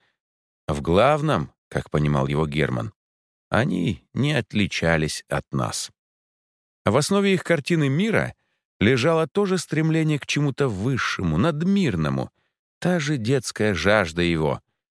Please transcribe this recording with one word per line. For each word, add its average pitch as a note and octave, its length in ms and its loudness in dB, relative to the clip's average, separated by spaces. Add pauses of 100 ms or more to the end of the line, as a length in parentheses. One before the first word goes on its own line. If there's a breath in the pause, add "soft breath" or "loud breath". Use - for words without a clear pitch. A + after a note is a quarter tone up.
(680)
в D2+ 140 -2
главном, A2+ 720 2 (160)
как - 200 -4
понимал D2 380 2
его D2 200 0
Герман, B1+ 460 -2 (560)
они F2+ 640 -2
не C#3 200 0
отличались E2 960 -2
от C#2 220 -4
нас. - 400 -4 (960)
В G2+ 100 2
основе G3 380 2
их F3+ 100 0
картины D#3 460 0
мира C#3+ 440 0 (460)
лежало C#3 480 2
то G3+ 180 0
же F#3 120 0
стремление D#3 600 0
к - 60 -14
чему-то C#3+ 420 0
высшему, G2 680 -2
надмирному, C#3+ 960 0 (480)
та F3 200 0
же D3 180 -2
детская A2 560 0
жажда F2 480 2
его, D#2 400 0 (380)